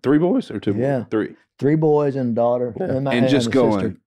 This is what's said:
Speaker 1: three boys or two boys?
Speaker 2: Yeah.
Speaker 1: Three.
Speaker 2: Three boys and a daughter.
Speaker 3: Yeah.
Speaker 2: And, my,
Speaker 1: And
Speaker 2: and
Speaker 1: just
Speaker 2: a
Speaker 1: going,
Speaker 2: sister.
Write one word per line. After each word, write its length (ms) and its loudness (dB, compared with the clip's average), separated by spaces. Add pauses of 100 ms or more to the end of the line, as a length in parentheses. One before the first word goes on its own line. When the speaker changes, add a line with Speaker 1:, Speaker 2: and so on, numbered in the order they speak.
Speaker 1:
three 140 4
boys 320 0
or 100 -8
two 140 -2
boys? 80 -2
Speaker 2:
Yeah. 240 0
Speaker 1:
Three. 300 -4 (240)
Speaker 2:
Three 160 2
boys 400 2
and 160 -2
a 20 -2
daughter. 460 0
Speaker 3:
Yeah. 60 -4
Speaker 2:
And, 200 -2
my, 80 -2
Speaker 1:
And 120 2
Speaker 2:
and 40 2
Speaker 1:
just 180 2
Speaker 2:
a 40 -4
Speaker 1:
going, 220 2
Speaker 2:
sister. 340 -4